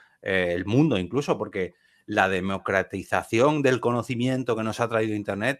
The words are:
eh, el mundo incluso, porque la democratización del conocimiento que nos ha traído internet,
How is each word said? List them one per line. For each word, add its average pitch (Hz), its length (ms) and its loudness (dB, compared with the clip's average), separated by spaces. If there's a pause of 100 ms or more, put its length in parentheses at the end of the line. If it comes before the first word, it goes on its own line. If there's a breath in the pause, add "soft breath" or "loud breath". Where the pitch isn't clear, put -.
(220 soft breath)
eh, 92 340 0
el 92 100 -4
mundo 127 320 4
incluso, 120 400 -2
porque 98 360 -6 (360)
la 104 200 4
democratización 98 1300 0
del 127 200 2
conocimiento 120 760 -2
que 110 80 -2
nos 110 160 -4
ha 120 80 0
traído 113 260 0
internet, 104 460 -4